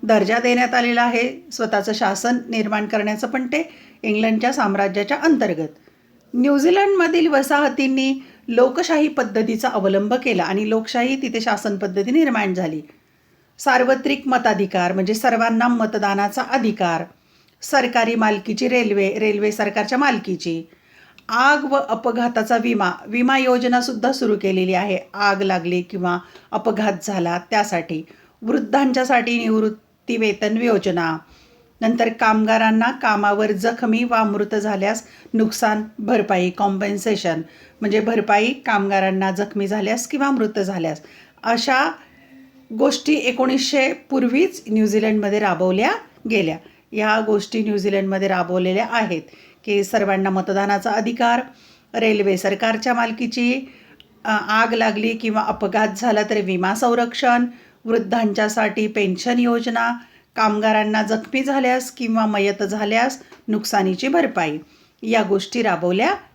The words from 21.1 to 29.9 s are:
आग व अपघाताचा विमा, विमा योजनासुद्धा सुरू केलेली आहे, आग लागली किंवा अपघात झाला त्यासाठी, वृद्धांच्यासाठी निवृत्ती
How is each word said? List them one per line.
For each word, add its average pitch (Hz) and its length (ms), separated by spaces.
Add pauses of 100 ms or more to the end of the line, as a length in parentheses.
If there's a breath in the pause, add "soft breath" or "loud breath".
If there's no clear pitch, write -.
आग 269 340
व 269 120
अपघाताचा 233 840
विमा, 214 340 (160)
विमा 247 300
योजनासुद्धा 247 760
सुरू 226 300
केलेली 190 320
आहे, 190 240 (160)
आग 202 280
लागली 180 400
किंवा 180 360 (340 loud breath)
अपघात 214 420 (100)
झाला 175 460
त्यासाठी, 175 540 (380 loud breath)
वृद्धांच्यासाठी 254 960
निवृत्ती 220 800